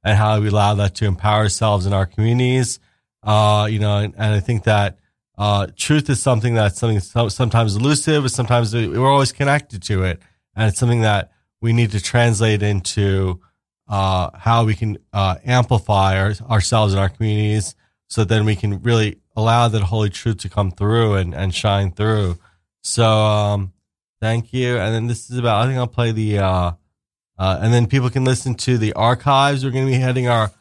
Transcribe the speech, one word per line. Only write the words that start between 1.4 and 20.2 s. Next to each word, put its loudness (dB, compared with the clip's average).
ourselves 0
and 0
our 2
communities. 0
Uh, 2
you -2
know, 0
and, -2
and 0
I 2
think -2
that, 0
uh, 0
truth 0
is 0
something 0
that's 0
something 0
so-, -2
sometimes 0
elusive, 0
but -2
sometimes 0
we, -2
we're 0
always 2
connected -2
to -2
it. -4
And 0
it's -4
something 2
that 0
we 0
need 2
to -2
translate 2
into, -2
uh, -2
how 0
we 0
can, -6
uh, 0
amplify 0
our, 0
ourselves 2
and 0
our 0
communities, -2
so -2
then 0
we 2
can -4
really 0
allow 2
that 0
holy 0
truth -4